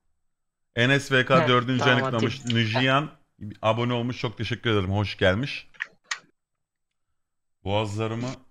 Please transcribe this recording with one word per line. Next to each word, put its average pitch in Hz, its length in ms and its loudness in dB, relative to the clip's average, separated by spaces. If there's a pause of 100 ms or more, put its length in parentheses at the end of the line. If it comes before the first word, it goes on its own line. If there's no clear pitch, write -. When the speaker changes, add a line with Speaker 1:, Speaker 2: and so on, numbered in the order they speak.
(760)
Speaker 1:
Enes 131 360 2
V 127 140 4
K 131 180 4
Speaker 2:
Heh, 120 40 0
Speaker 1:
dördüncü 123 360 2
Speaker 2:
tamam, 127 120 4
Speaker 1:
ayını 127 160 0
kutlamış. 113 280 -2
Speaker 2:
atayım. 117 200 -2
Speaker 1:
Nüjiyan 131 520 0 (500)
abone 120 320 0
olmuş. 120 260 -4
Çok 120 180 -6
teşekkür - 320 -4
ederim. 98 220 2
Hoş 101 260 -2
gelmiş. 101 500 0 (2000)
Boğazlarımı, 110 680 -4 (200)